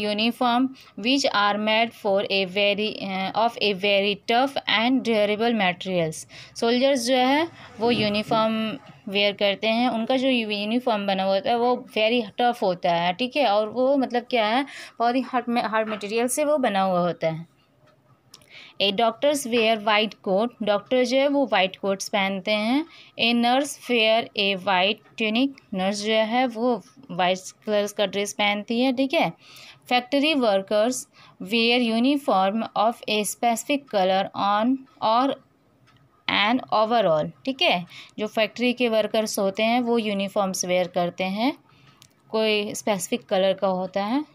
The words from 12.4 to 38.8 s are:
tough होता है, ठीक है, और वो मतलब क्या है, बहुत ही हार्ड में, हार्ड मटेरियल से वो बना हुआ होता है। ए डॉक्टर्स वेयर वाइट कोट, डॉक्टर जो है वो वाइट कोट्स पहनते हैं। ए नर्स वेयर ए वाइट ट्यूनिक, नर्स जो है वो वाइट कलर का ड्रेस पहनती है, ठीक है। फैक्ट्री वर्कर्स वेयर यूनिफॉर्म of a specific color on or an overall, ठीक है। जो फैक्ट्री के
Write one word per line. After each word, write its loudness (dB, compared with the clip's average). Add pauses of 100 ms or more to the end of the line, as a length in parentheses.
tough 0
होता 0
है, 0
ठीक -4
है, 2
और 2
वो 0
मतलब -2
क्या 2
है, 0 (320)
बहुत 2
ही 0
हार्ड -4
में, 0
हार्ड 0
मटेरियल -2
से 0
वो 2
बना 2
हुआ 2
होता -2
है। -8 (1300)
ए 2
डॉक्टर्स 0
वेयर 2
वाइट 0
कोट, -2
डॉक्टर 0
जो 0
है 4
वो 0
वाइट 2
कोट्स -4
पहनते -2
हैं। 0 (320)
ए 2
नर्स 0
वेयर 2
ए 0
वाइट 0 (160)
ट्यूनिक, -2 (180)
नर्स -2
जो -2
है 2
वो -2 (280)
वाइट 0 (280)
कलर 0 (100)
का 0
ड्रेस -4
पहनती -2
है, 2
ठीक -2
है। 2 (560)
फैक्ट्री 0
वर्कर्स 0 (340)
वेयर 2
यूनिफॉर्म 0 (140)
of 2 (160)
a 0
specific -2
color 2 (160)
on 2 (280)
or 2 (960)
an 2 (140)
overall, 2 (140)
ठीक -2
है। 2 (320)
जो -4
फैक्ट्री 0
के 0